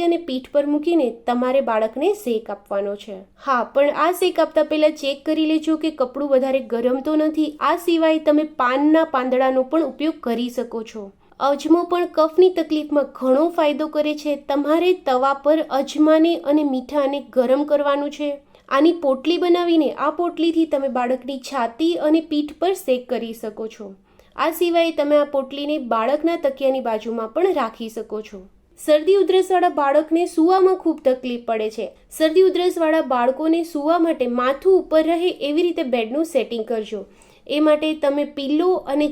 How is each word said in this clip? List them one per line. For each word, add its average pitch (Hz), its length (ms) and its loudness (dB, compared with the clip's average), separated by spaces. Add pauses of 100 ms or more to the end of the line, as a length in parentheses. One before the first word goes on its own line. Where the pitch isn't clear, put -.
અને 339 80 2 (140)
પીઠ 254 260 -8
પર 285 160 2
મૂકીને 302 340 0 (220)
તમારે 254 400 0
બાળકને 226 460 0
શેક 220 360 -6
આપવાનો 202 460 -6
છે. 202 220 -16 (280)
હા, 254 140 0 (160)
પણ 285 300 2
આ 359 160 0
શેક 349 240 0
આપતા 311 260 0
પહેલા 311 320 2
ચેક 277 240 -4
કરી 311 240 0
લેજો 311 320 0
કે 320 180 -2
કપડું 277 320 -4
વધારે 262 300 2 (100)
ગરમ 247 240 0 (120)
તો 311 100 0
નથી. 311 320 0 (100)
આ 311 240 0
સિવાય 320 440 2
તમે 302 180 2 (160)
પાનના 294 500 2
પાંદડાનો 262 500 0 (120)
પણ 320 160 2
ઉપયોગ 311 280 -4 (100)
કરી 233 280 -2
શકો 226 260 -8 (100)
છો. 214 100 -12 (420)
અજમો 302 340 2 (120)
પણ 349 140 0 (100)
કફની 320 420 4
તકલીફમાં 302 580 0
ઘણો 262 260 2 (140)
ફાયદો 302 300 0 (100)
કરે 302 240 0
છે. 294 160 -2 (140)
તમારે 302 420 2 (160)
તવા 262 240 2 (140)
પર 311 180 2 (140)
અજમાને 311 520 4 (220)
અને 302 120 4
મીઠાને 277 540 -2 (160)
ગરમ 254 380 2
કરવાનું 285 460 0
છે. 294 120 -4 (400)
આની 302 320 4
પોટલી 285 360 0
બનાવીને 339 520 2 (160)
આ 311 140 0
પોટલીથી 330 440 0 (120)
તમે 269 240 -2
બાળકની 254 360 -4 (140)
છાતી 269 400 -4 (200)
અને 320 200 2
પીઠ 294 320 -4
પર 359 100 0 (120)
શેક 247 260 -2
કરી 226 240 -6
શકો 220 340 -10
છો. 208 220 -14 (460)
આ 302 140 0 (120)
સિવાય 339 400 2
તમે 294 180 4
આ 285 160 0
પોટલીને 285 400 -4 (160)
બાળકના 294 460 0 (100)
તકિયાની 269 400 -2
બાજુમાં 220 480 -6
પણ 349 240 0
રાખી 226 380 -6
શકો 214 320 -10
છો. 190 120 -18 (380)
શરદી 320 460 4
ઉધરસવાળા 359 560 2
બાળકને 311 440 2 (120)
સૂવામાં 370 480 4
ખૂબ 311 240 -2
તકલીફ 247 420 -4
પડે 214 240 -2
છે. 214 160 -8 (260)
શરદી 320 360 4
ઉધરસવાળા 330 580 0
બાળકોને 262 500 0 (140)
સૂવા 311 320 2
માટે 247 320 -2
માથું 285 420 2
ઉપર 311 300 2
રહે 349 260 0 (140)
એવી 349 180 0
રીતે 330 240 -4
બેડનું 247 400 -4
સેટિંગ 226 400 -2
કરજો. 214 320 -8 (420)
એ 285 120 -2
માટે 302 300 2 (140)
તમે 285 200 0 (140)
પિલ્લો 294 300 0 (260)
અને 294 180 0